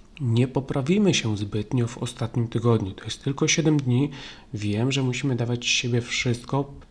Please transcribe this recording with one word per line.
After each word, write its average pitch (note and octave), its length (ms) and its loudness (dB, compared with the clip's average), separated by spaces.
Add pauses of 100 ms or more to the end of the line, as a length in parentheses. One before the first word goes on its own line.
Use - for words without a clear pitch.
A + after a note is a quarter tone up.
(220)
Nie B2 260 4
poprawimy C#3+ 640 2
się A2 240 0
zbytnio G#2+ 500 -2
w - 100 -8
ostatnim A#2 500 -4
tygodniu. A2 440 2
To - 120 -14
jest - 200 -10
tylko C#3 240 0
siedem D#3 300 4
dni. B2+ 320 2 (440)
Wiem, G#2 380 0
że C3+ 120 0
musimy B2+ 320 0
dawać A#2+ 240 -2
z A#2+ 80 -6
siebie A#2+ 340 0
wszystko. B2+ 720 -2 (180)